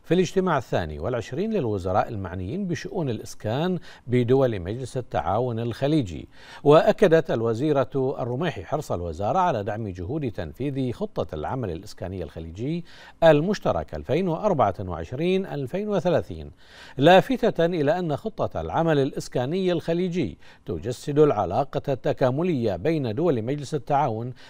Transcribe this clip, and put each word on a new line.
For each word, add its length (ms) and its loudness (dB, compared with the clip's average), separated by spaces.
في 100 -2
الاجتماع 440 2
الثاني 420 -4
والعشرين 540 -4
للوزراء 560 0
المعنيين 580 -6
بشؤون 420 -4
الإسكان 720 -4
بدول 520 4
مجلس 380 -8
التعاون 600 -2
الخليجي. 680 -2
وأكدت 680 6
الوزيرة 880 0
الرميحي 460 -4
حرص 260 -4
الوزارة 480 -2
على 240 2
دعم 240 -4
جهود 440 -6
تنفيذ 600 -4
خطة 440 -6
العمل 360 -4
الإسكاني 520 -8
الخليجي 600 -8
المشترك 720 4
ألفين 320 -2
وأربعة 520 2
وعشرين 680 -4
ألفين 440 -6
وثلاثين، 640 -2
لافتة 680 6
إلى 340 2
أن 160 -2
خطة 460 -4
العمل 380 2
الإسكاني 720 -2
الخليجي 680 -2
تجسد 540 -2
العلاقة 640 2
التكاملية 680 0
بين 560 0
دول 260 2
مجلس 340 -6
التعاون 580 -2